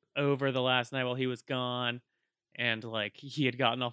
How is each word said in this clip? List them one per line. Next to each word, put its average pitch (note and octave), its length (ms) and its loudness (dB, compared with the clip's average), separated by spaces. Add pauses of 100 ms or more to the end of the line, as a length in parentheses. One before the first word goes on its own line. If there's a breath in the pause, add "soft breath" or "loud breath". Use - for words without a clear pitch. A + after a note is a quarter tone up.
(160)
over C#3 360 2
the B2+ 100 0
last B2+ 300 2
night C3 120 0
while B2 120 0
he C3 100 0
was B2 160 -4
gone, B2 580 -2 (540)
and, A#2 300 0
like, A2 320 -4
he C#3+ 300 -2
had B2 120 0
gotten B2+ 240 2
all A#2+ 100 -2